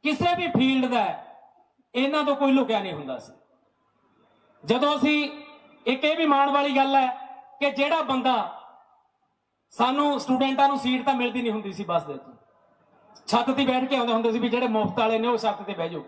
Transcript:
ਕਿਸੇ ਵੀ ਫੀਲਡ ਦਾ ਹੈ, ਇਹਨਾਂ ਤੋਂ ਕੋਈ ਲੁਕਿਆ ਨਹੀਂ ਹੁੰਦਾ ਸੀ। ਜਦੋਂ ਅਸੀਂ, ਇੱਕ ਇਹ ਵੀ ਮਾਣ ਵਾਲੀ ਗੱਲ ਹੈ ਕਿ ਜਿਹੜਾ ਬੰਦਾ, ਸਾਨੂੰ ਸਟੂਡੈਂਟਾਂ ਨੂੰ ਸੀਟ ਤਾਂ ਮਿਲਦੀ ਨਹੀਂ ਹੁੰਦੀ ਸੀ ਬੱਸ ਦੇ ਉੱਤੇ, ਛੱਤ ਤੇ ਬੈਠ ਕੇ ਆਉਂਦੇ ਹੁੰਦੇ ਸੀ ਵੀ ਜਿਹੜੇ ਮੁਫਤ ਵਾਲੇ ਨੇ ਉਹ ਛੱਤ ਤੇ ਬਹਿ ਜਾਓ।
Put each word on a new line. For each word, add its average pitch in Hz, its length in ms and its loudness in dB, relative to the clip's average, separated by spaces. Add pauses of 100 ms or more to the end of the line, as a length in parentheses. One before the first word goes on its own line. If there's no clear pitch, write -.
ਕਿਸੇ 349 320 2
ਵੀ 349 120 -2
ਫੀਲਡ 262 380 4
ਦਾ 240 160 0
ਹੈ, - 360 -6 (580)
ਇਹਨਾਂ 285 280 0
ਤੋਂ 277 120 2
ਕੋਈ 277 160 2
ਲੁਕਿਆ 233 280 2
ਨਹੀਂ 190 140 -6
ਹੁੰਦਾ 135 260 -8
ਸੀ। - 140 -20 (1300)
ਜਦੋਂ 262 320 2
ਅਸੀਂ, 294 340 2 (560)
ਇੱਕ 262 180 -2
ਇਹ 302 140 2
ਵੀ 330 80 0
ਮਾਣ 277 260 4
ਵਾਲੀ 277 240 0
ਗੱਲ 277 200 2
ਹੈ 262 120 4 (520)
ਕਿ 277 120 2
ਜਿਹੜਾ 294 300 0
ਬੰਦਾ, 254 340 0 (1400)
ਸਾਨੂੰ 277 480 0
ਸਟੂਡੈਂਟਾਂ 269 480 2
ਨੂੰ 277 100 2
ਸੀਟ 247 280 -2
ਤਾਂ 269 80 2
ਮਿਲਦੀ 240 280 -2
ਨਹੀਂ 233 100 -2
ਹੁੰਦੀ 202 220 -6
ਸੀ 196 100 -8
ਬੱਸ 170 200 -2
ਦੇ 147 100 -12
ਉੱਤੇ, - 180 -16 (960)
ਛੱਤ 240 240 2
ਤੇ 269 140 2
ਬੈਠ 254 200 0
ਕੇ 269 120 -2
ਆਉਂਦੇ 233 160 0
ਹੁੰਦੇ 226 180 0
ਸੀ 226 80 -2
ਵੀ 240 100 -2
ਜਿਹੜੇ 247 180 0
ਮੁਫਤ 214 320 0
ਵਾਲੇ 226 200 2
ਨੇ 233 80 0
ਉਹ 240 100 0
ਛੱਤ 214 240 -2
ਤੇ 196 120 -10
ਬਹਿ 165 160 -6
ਜਾਓ। 156 180 -10